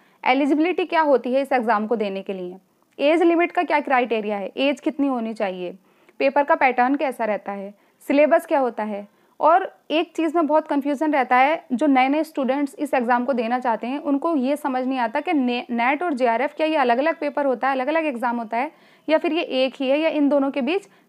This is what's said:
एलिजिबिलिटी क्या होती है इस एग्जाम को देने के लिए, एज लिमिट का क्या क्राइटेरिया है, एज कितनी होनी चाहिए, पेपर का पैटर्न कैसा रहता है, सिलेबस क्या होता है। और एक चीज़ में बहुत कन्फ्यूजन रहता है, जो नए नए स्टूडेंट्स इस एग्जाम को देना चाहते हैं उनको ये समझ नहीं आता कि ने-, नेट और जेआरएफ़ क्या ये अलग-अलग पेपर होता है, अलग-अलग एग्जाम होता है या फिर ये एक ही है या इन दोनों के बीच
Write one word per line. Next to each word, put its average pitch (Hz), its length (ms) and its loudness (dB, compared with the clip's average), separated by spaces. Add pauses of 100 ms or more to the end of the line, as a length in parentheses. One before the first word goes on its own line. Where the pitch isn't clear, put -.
(240)
एलिजिबिलिटी 302 640 2
क्या 320 160 0
होती 254 320 2
है 269 80 2
इस 277 100 -4
एग्जाम 220 360 0
को 240 80 0
देने 196 260 -4
के 196 120 -8
लिए, 180 220 -10 (440)
एज 320 240 4
लिमिट 339 280 4
का 359 120 -2
क्या 302 160 0
क्राइटेरिया 226 580 0
है, 190 200 -8
एज 269 220 0
कितनी 285 280 -2
होनी 233 260 -4
चाहिए, 185 380 -6 (480)
पेपर 277 240 2
का 320 120 4
पैटर्न 269 400 2
कैसा 262 300 -4
रहता 202 260 -4
है, 202 220 -10 (300)
सिलेबस 302 420 4
क्या 311 140 0
होता 240 240 -2
है। 208 240 -6 (320)
और 349 260 4 (260)
एक 320 240 0
चीज़ 320 200 -2
में 339 120 2
बहुत 311 200 2
कन्फ्यूजन 285 460 -2
रहता 262 220 2
है, 277 380 2
जो 277 140 0
नए 262 220 4
नए 302 140 0
स्टूडेंट्स 277 520 -2
इस 285 180 -4
एग्जाम 247 320 2
को 269 80 -2
देना 240 260 -2
चाहते 233 280 -4
हैं 277 120 -6
उनको 285 360 -2
ये 269 220 0
समझ 262 280 -4
नहीं 262 140 -2
आता 233 220 -2
कि 349 120 -4
ने-, 247 380 0
नेट 247 320 0
और 349 100 -2
जेआरएफ़ 240 420 0
क्या 311 120 0
ये 311 100 0
अलग-अलग 277 420 2
पेपर 294 260 -4
होता 262 220 0
है, 269 80 0
अलग-अलग 302 300 -2
एग्जाम 240 320 -4
होता 226 200 -6
है 285 140 -4 (360)
या 311 100 2
फिर 311 160 0
ये 330 100 -2
एक 254 380 -2
ही 262 80 -2
है 277 100 2
या 320 100 0
इन 285 200 2
दोनों 277 220 2
के 277 100 -4
बीच 330 260 -2 (220)